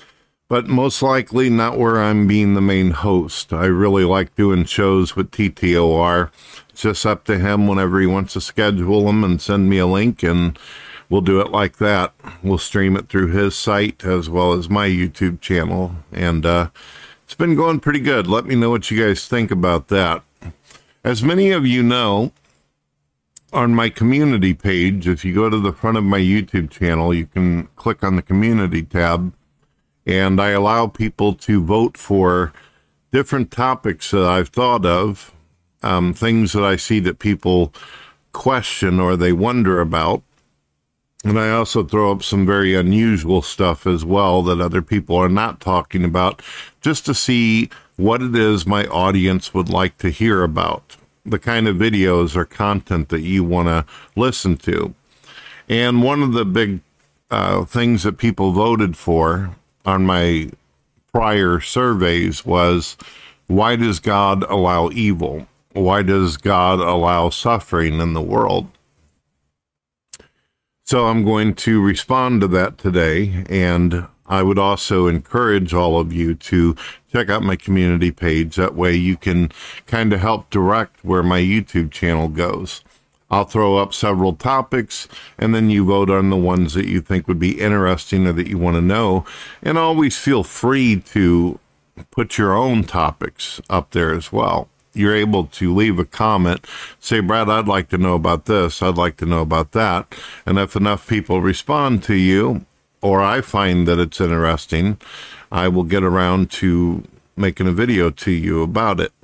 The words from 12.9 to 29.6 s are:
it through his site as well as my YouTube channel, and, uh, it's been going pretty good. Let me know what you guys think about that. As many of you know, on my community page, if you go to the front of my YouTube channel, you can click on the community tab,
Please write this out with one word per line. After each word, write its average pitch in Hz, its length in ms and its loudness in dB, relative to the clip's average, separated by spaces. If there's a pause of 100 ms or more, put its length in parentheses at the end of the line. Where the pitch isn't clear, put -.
it - 140 -6
through 95 200 0
his 98 260 0
site 107 480 -2
as 90 260 -2
well 87 240 0
as 85 160 -4
my 104 180 0
YouTube 90 540 -2
channel, 87 540 -2 (160)
and, 82 340 -2
uh, 85 240 0 (540)
it's - 100 -20
been 170 220 0
going 160 240 0
pretty 147 220 -2
good. 123 260 0
Let 107 180 0
me 131 80 -4
know 117 160 2
what 117 220 -2
you 110 120 0
guys 101 240 0
think 117 220 -2
about 87 380 0
that. 87 340 0 (840)
As 117 200 -2
many 185 260 2
of 165 160 0
you 123 160 2
know, 120 500 2 (1200)
on 120 220 0
my 117 160 2
community 120 640 2
page, 92 540 0
if 87 180 -2
you 92 80 -2
go 110 160 2
to 107 80 0
the 98 160 0
front 113 240 -2
of 107 60 -2
my 98 160 0
YouTube 92 500 0
channel, 85 420 -2
you 82 140 -2
can 87 500 -2
click - 280 -4
on 95 140 0
the 85 40 0
community 98 600 0
tab, 85 500 -2 (720)